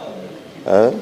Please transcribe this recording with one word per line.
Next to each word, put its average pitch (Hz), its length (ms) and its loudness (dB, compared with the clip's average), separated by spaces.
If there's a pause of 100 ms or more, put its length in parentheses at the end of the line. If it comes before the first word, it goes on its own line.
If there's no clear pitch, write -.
(680)
ಆ? 110 200 6 (120)